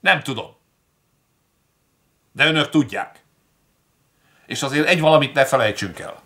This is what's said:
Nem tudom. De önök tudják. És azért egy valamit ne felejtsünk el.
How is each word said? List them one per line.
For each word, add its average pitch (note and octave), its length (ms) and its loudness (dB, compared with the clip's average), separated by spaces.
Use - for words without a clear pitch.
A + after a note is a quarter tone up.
Nem F#3 220 0
tudom. - 340 -10
De C#3+ 140 2
önök D#3 220 0
tudják. A#2 560 -4
És - 160 -8
azért D3 240 0
egy F3 140 2
valamit D#3 340 4
ne C#3 100 4
felejtsünk G#2+ 540 -2
el. - 280 -16